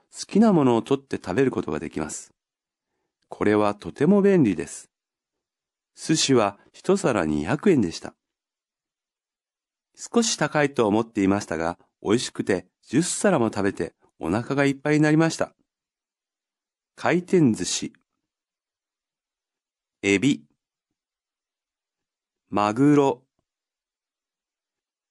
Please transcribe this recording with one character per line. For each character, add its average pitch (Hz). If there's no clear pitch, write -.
好 -
き -
な 226
も 151
の 120
を 113
取 139
っ -
て -
食 92
べ 131
る 127
こ -
と -
が 76
で 78
き 80
ま 76
す。 -
こ -
れ 104
は 104
と 85
て 135
も 196
便 190
利 95
で 80
す。 -
寿 -
司 -
は 104
一 -
皿 113
二 76
百 139
円 143
で 85
し -
た。 80
少 -
し 226
高 151
い 139
と 117
思 104
っ 117
て 101
い 95
ま 101
し -
た 80
が、 82
美 95
味 120
し -
く -
て 95
十 156
皿 175
も 113
食 101
べ 98
て -
お 80
腹 120
が 139
い 139
っ 135
ぱ 151
い 151
に 151
な 151
り 156
ま 160
し -
た。 -
回 151
転 165
寿 92
司。 -
エ 101
ビ。 139
マ 107
グ 143
ロ。 139